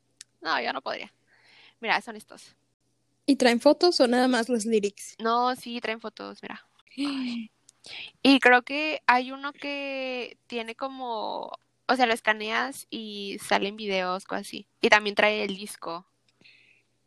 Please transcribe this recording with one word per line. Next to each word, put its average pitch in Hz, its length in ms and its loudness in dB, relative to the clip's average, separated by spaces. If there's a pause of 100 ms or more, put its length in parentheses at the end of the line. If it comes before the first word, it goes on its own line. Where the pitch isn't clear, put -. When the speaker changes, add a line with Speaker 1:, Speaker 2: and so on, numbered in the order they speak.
(400)
Speaker 1:
no, 156 220 -2
yo - 100 -4
no - 100 -8
podría. - 320 -10 (680)
Mira, 196 200 0
son 226 140 -12
estos. - 400 -20 (720)
Speaker 2:
¿Y 277 100 4
traen 240 240 4
fotos 302 400 6
o 262 80 6
nada 247 220 4
más 233 180 2
los 233 180 0
lyrics? 214 540 -2
Speaker 1:
No, 240 380 0
sí, 240 240 -10
traen 220 180 -6
fotos, 202 420 -14
mira. - 240 -14 (300)
Speaker 2:
<gasps> 254 560 -6 (680)
Speaker 1:
Y 269 200 8
creo 247 220 8
que 302 440 -6
hay 247 240 2
uno 277 220 -10
que 269 840 -8 (100)
tiene 226 280 -8
como, 254 840 -8 (300)
o 240 80 4
sea, 254 100 4
lo 226 80 4
escaneas 226 760 -2
y 208 500 -10
salen 202 380 -2
videos, 190 480 -4
cosas 196 200 -8
así. - 220 -14 (140)
Y - 80 4
también 208 260 4
trae 214 300 2
el 196 100 -4
disco. 190 500 -10 (1000)